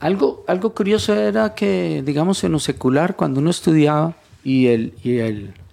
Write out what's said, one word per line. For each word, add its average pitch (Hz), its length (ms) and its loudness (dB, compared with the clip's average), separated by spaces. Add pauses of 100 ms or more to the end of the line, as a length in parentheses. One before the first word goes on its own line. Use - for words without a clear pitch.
algo, - 460 0
algo 185 280 -2
curioso 208 400 0
era 214 400 0
que, 175 500 -2
digamos, 156 380 0
en 180 80 0
lo 156 80 0
secular, 147 560 0
cuando 139 240 -2
uno 160 120 2
estudiaba 156 640 2 (280)
y 131 240 4
el, 120 340 0
y 123 180 -2
el, 104 340 -6 (200)